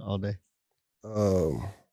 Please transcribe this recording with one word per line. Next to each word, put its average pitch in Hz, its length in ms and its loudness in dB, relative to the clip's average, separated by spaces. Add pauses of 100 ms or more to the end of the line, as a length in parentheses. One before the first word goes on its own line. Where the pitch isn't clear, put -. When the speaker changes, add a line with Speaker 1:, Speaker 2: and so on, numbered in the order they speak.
Speaker 1:
all 101 120 -2
day. 101 180 -4 (680)
Speaker 2:
Um, 95 640 2 (240)